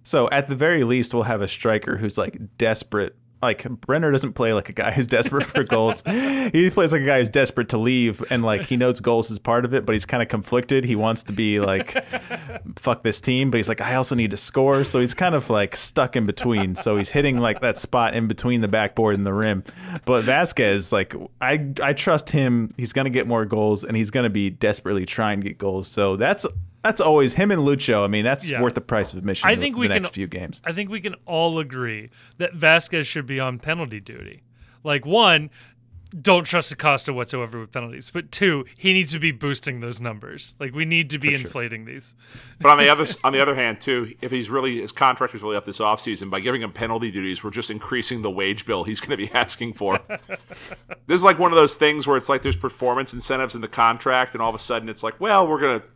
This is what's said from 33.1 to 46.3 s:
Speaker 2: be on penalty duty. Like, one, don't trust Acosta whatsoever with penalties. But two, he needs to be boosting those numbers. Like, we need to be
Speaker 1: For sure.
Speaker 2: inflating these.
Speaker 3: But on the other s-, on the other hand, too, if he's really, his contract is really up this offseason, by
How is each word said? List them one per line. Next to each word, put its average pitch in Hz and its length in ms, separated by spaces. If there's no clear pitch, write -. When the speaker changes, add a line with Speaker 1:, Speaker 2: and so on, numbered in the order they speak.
Speaker 2:
be 135 140
on 131 180
penalty 147 420
duty. 113 440
Like, 143 200
one, 165 460
don't 175 240
trust 170 260
Acosta 139 400
whatsoever 120 480
with 113 120
penalties. 123 420
But - 180
two, 156 340
he 190 160
needs 185 200
to 165 60
be 160 120
boosting 135 480
those 117 200
numbers. 113 600
Like, 135 140
we 156 120
need 165 240
to 151 100
be 147 120
Speaker 1:
For 143 80
sure. 123 80
Speaker 2:
inflating 113 380
these. 131 300
Speaker 3:
But 143 100
on 147 60
the 143 100
other 147 160
s-, - 200
on 135 100
the 135 80
other 139 140
hand, 117 260
too, 123 400
if 127 100
he's 127 180
really, 131 300
his 104 120
contract 127 420
is 107 80
really 104 160
up 101 80
this 101 140
offseason, 107 500
by 98 100